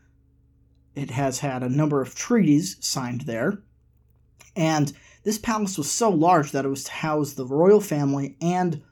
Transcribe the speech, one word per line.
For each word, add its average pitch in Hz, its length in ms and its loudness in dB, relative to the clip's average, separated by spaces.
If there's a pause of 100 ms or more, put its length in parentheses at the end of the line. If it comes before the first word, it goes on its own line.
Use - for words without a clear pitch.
(960)
It 139 140 -8
has 131 280 -2
had 127 240 -6
a 127 60 -4
number 147 320 0
of - 160 -6
treaties 175 640 2
signed 123 400 -6
there. 143 420 -4 (960)
And 156 360 2 (300)
this 214 160 -2
palace 214 400 -2
was 160 100 -4
so 226 220 0
large 165 400 4
that 139 140 -2
it 135 40 -2
was 135 160 -4
to - 80 -12
house 151 420 -2
the 131 120 -8
royal 175 340 6
family 143 600 -2
and 175 520 0